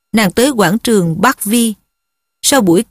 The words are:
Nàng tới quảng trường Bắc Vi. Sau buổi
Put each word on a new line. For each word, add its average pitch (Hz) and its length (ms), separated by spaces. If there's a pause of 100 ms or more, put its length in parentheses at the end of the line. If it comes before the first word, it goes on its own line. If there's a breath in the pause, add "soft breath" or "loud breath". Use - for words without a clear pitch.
(120)
Nàng 208 200
tới 254 180
quảng 208 280
trường 180 420
Bắc 254 240
Vi. 226 300 (680)
Sau 277 180
buổi 185 300